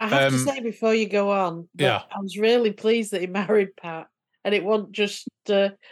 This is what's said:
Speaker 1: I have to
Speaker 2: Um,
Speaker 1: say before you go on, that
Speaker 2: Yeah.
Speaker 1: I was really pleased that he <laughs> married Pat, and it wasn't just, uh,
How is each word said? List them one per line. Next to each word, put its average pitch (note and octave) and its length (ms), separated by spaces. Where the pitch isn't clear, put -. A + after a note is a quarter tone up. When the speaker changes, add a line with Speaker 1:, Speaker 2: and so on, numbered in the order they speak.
Speaker 1:
I A3 80
have C#3 240
to C3 60
Speaker 2:
Um, B2+ 60
Speaker 1:
say C4+ 160
before A3 340
you G#3+ 140
go G3+ 220
on, E3+ 460
that D#3+ 80
Speaker 2:
Yeah. A2+ 180
Speaker 1:
I G3+ 60
was F#3+ 180
really A3+ 340
pleased A3 400
that F#3 80
he F3+ 60
<laughs> G3+ 300
married F#3+ 100
Pat, D#3+ 320
and G3+ 100
it F3 100
wasn't G#3 280
just, G3+ 360
uh, G3 220